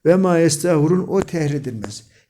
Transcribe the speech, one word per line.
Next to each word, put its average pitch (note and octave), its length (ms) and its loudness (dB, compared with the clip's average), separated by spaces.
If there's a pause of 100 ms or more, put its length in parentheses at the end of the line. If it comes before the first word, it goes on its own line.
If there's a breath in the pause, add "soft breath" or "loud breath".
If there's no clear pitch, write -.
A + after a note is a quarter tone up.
ve E3 100 6
ma F#3 220 2
yestahurun, E3 680 2
o F#3+ 140 -2
tehir D#3 320 -4
edilmez. A2+ 500 -10 (260 soft breath)